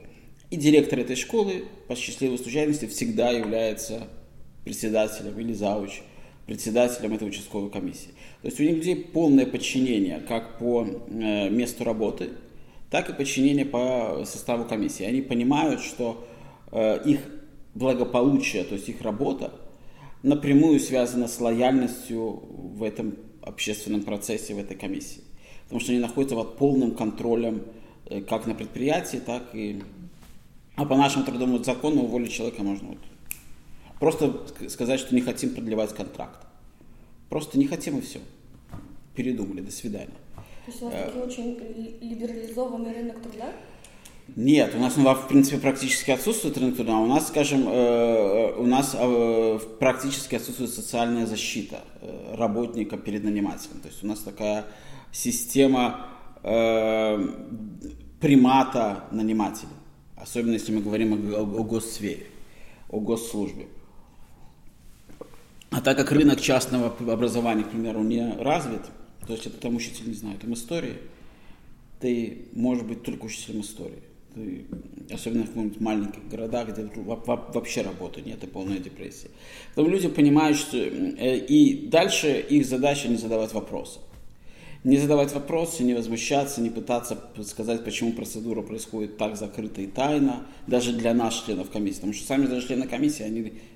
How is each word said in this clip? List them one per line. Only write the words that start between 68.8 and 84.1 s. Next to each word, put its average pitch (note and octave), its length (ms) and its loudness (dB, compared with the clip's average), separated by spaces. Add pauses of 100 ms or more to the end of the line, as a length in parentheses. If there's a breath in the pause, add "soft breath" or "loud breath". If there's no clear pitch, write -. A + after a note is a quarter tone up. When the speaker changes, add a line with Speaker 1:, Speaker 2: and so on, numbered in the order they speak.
Speaker 1:
то A2+ 60 -6
есть A2+ 140 -6
это G#2+ 120 -10
там A#2+ 180 -2
учитель, A2+ 320 -8
не A2+ 60 -6
знаю, G2+ 240 -8
там A2 140 -6
истории, C#3 440 -6 (1040 loud breath)
ты A#2 520 -2
можешь A#2+ 320 0
быть A2 180 -8
только A2+ 240 -8
учителем G#2+ 340 -8
истории. - 420 -10 (320)
Ты, G#2 300 -10 (480)
особенно A2+ 320 -2
в G#2 40 -6
каких-нибудь G#2+ 320 -6
маленьких G#2 480 -4
городах, A2+ 400 -4
где G#2+ 260 -8
во-, G#2+ 220 -6
во-, - 360 -4
вообще A#2 300 -2
работы F2+ 400 -8
нет A2 200 -12
и F#2+ 40 -10
полная F#2+ 320 -6
депрессия. - 500 -14 (460 loud breath)
Потом D#3 160 4
люди F#3 180 2
понимают, D3 480 6
что, - 200 -4
э, A#2 640 0
и - 500 6
дальше D#3+ 600 4
их C#3 180 6
задача C3 420 2
не A#2+ 80 2
задавать A2 360 -2
вопросы. - 480 -6 (800 loud breath)